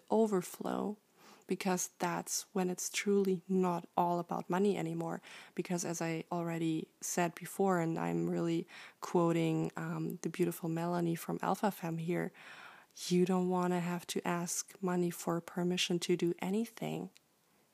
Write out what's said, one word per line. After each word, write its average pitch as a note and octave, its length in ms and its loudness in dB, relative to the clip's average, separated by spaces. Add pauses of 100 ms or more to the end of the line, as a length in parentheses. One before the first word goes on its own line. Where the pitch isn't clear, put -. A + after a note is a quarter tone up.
(100)
overflow, G#3 840 0 (500)
because F#3 420 -2 (100)
that's E3+ 540 -4
when F#3 160 0
it's - 220 -4
truly G3 580 2
not F3+ 480 2
all F3 220 4
about - 320 -6
money F#3 260 4
anymore. E3 460 -4 (320)
Because F3+ 280 -2
as E3+ 200 -4
I E3 280 -2
already E3 560 0 (140)
said E3+ 340 0
before, F#3 460 2
and E3 180 2
I'm E3+ 300 0
really E3+ 380 0 (340)
quoting, E3 760 2
um, E3 460 -4
the - 80 -4
beautiful E3+ 400 -2
Melanie E3+ 460 0
from E3+ 280 -4
Alpha F#3+ 280 2
Femme E3 260 -6
here, E3+ 360 -2 (760)
you F3+ 160 6
don't F#3 240 2
want F3+ 240 2
to F3 80 2
have F3 280 -2
to - 200 -2
ask F3 540 -2
money F3 260 2
for E3+ 320 -2
permission F3 600 0
to F3 160 2
do E3+ 240 2
anything. F#3+ 680 -4 (640)